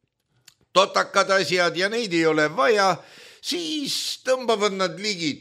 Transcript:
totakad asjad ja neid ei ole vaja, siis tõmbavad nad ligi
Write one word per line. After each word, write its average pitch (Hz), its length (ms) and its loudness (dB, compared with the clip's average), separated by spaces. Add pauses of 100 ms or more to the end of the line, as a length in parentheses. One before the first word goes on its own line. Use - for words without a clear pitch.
(760)
totakad 190 640 2
asjad 170 420 0
ja 190 80 0
neid 226 240 -4
ei 165 160 2
ole 156 240 4
vaja, 208 380 4 (500)
siis 311 880 -6
tõmbavad 226 480 0
nad 180 240 -2
ligi 175 420 -4